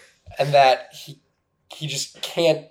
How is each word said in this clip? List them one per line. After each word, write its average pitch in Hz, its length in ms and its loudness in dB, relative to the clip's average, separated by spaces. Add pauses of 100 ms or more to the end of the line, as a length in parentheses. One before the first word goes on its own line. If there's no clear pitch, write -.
(380)
And 143 160 -2
that 131 380 4
he, - 260 -20 (520)
he - 160 -12
just - 340 -10
can't - 500 -2